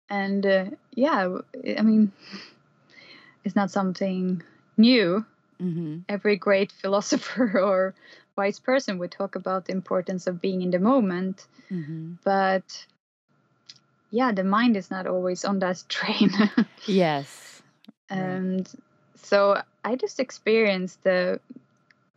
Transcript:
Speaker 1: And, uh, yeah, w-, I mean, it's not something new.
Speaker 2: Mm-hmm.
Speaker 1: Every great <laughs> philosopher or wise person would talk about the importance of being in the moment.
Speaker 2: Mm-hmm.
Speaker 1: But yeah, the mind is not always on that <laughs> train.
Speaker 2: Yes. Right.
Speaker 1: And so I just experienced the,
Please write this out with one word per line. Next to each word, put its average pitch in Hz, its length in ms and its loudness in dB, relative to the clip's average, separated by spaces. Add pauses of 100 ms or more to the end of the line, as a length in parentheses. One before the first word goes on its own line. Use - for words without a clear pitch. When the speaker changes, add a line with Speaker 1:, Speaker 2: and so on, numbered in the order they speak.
Speaker 1:
And, 196 360 -2
uh, 190 200 4 (280)
yeah, 226 300 2
w-, 180 200 -4 (340)
I 214 60 0
mean, 214 280 6 (1300)
it's 196 100 -4
not 196 160 0
something 185 720 -2 (340)
new. 220 480 6 (360)
Speaker 2:
Mm-hmm. 170 380 -6 (100)
Speaker 1:
Every 208 260 0
great 196 360 2
<laughs> - 100 -20
philosopher 202 800 -2
or 190 340 2 (420)
wise - 240 -2
person 254 380 -2
would 175 140 -8
talk - 240 -8
about 190 300 -4
the - 60 -8
importance 185 560 -4
of 180 140 -6
being 185 200 -2
in 180 100 -2
the 180 80 2
moment. 190 680 0 (240)
Speaker 2:
Mm-hmm. 160 420 -8 (120)
Speaker 1:
But 190 600 -2 (1300)
yeah, 247 200 2
the 190 120 -2
mind 214 340 2
is 180 140 -8
not 185 160 -6
always 180 380 -2
on 196 140 -2
that 180 260 -2
<laughs> - 40 -16
train. 208 400 0 (560)
Speaker 2:
Yes. 160 760 -2 (480)
Right. 190 100 -6
Speaker 1:
And 185 500 -4 (460)
so 202 460 2 (240)
I 214 100 -2
just 392 240 -6
experienced 214 840 0
the, 185 360 0 (760)